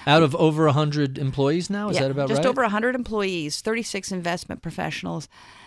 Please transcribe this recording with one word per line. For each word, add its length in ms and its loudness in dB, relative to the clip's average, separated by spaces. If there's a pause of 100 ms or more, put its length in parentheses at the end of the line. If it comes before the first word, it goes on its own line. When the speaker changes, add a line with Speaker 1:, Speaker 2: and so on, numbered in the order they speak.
Speaker 1:
Out 160 6
of 140 4
over 320 4
a 60 6
hundred 440 0
employees 520 0
now? 200 -4
Is 60 0
Speaker 2:
Yeah, 80 2
Speaker 1:
that 80 0
about 180 0
Speaker 2:
just 100 2
Speaker 1:
right? 80 2
Speaker 2:
over 140 2
a 80 2
hundred 240 0
employees, 680 -4
thirty-six 500 -6
investment 500 -6
professionals. 680 -8 (400)